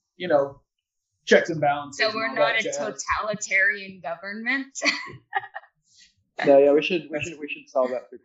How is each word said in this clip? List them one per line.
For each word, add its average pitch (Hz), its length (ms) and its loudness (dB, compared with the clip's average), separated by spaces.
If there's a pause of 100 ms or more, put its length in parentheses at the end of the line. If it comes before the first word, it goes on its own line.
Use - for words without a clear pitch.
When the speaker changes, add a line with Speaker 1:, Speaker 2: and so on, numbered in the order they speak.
(180)
Speaker 1:
you 175 100 -8
know, 139 320 0 (640)
checks 196 240 6
and 156 120 -4
balances 147 380 0
Speaker 2:
So 226 80 2
Speaker 1:
and 220 80 -2
Speaker 2:
we're 220 120 -2
Speaker 1:
all 220 80 -6
Speaker 2:
not 202 180 2
Speaker 1:
that 226 60 0
Speaker 2:
a 208 40 -2
Speaker 1:
jazz. 143 140 -4
Speaker 2:
totalitarian 190 1200 -4
government. 220 840 -8
<laughs> - 1600 -10
Speaker 3:
No, 139 120 8
yeah, 143 160 8
we 151 80 6
should, 160 220 -2
we 143 80 -16
Speaker 1:
That's 151 180 -8
Speaker 3:
should, 147 100 -16
we 147 80 -10
should 143 220 -12
solve 127 220 -2
that 123 180 -8
through 123 160 -20